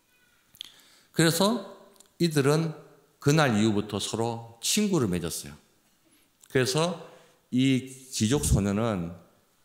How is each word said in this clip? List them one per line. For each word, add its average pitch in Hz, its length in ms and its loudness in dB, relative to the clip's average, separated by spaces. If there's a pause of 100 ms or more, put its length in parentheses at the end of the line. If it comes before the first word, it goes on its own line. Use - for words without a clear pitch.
(1120)
그래서 190 640 0 (420)
이들은 156 560 2 (460)
그날 143 380 4
이후부터 104 420 0
서로 117 600 -6
친구를 190 480 0
맺었어요. 82 460 -6 (960)
그래서 156 580 -2 (420)
이 131 360 0 (260)
귀족 110 320 0
소년은 98 720 0 (500)